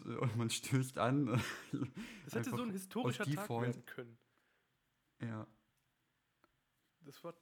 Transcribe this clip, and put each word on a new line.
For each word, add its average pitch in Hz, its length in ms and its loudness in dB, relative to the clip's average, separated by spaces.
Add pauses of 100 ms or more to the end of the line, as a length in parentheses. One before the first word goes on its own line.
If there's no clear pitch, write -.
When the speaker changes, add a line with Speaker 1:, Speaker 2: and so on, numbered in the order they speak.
Speaker 1:
äh, 117 80 -4
und 117 220 2
man 117 120 4
stößt - 500 2
an. 131 280 6
<laughs> 117 140 4 (840)
Speaker 2:
Das 135 120 -8
hätte - 140 0
so - 40 -2
Speaker 1:
Einfach 247 120 0
Speaker 2:
ein 220 40 -2
historischer 190 540 0
Speaker 1:
aus 135 80 0
Speaker 2:
Tag 165 160 0
Speaker 1:
Default. 117 180 2
Speaker 2:
werden 123 200 -2
können. 117 320 -12 (1040)
Speaker 1:
Ja. 110 220 -4 (1600)
Speaker 2:
Das 143 240 -18
war 170 180 -8